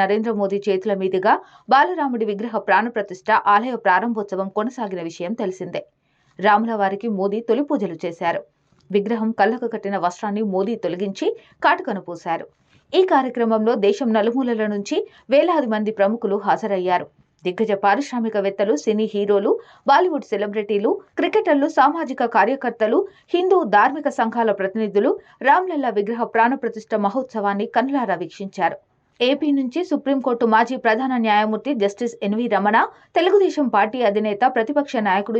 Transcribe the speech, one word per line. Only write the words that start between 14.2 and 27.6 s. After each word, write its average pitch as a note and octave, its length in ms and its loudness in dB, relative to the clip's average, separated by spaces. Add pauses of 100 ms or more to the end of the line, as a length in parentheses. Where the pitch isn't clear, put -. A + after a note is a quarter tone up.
నుంచి G3+ 240 -4 (360)
వేలాది D4+ 400 4
మంది G#3+ 260 -2
ప్రముఖులు G3+ 360 0 (100)
హాజరయ్యారు. F3+ 600 0 (380)
దిగ్గజ F#3 260 -2 (120)
పారిశ్రామికవేత్తలు, G#3 880 0 (100)
సినీ G#3+ 300 0
హీరోలు, G3+ 380 2 (380)
బాలీవుడ్ D4+ 420 2
సెలబ్రిటీలు, G#3 600 -2 (280)
క్రికెటర్లు, E4 500 2 (100)
సామాజిక C4 460 0 (120)
కార్యకర్తలు, A#3 600 0 (360)
హిందూ F#4 240 2 (160)
ధార్మిక C#4 340 4 (120)
సంఘాల A3+ 300 0 (100)
ప్రతినిధులు G#3 520 0 (360)
రామ్లల్లా D#4 500 0
విగ్రహ A3+ 240 -4 (120)
ప్రాణప్రతిష్ఠ A3+ 600 0 (100)
మహోత్సవాన్ని G#3 600 -2 (100)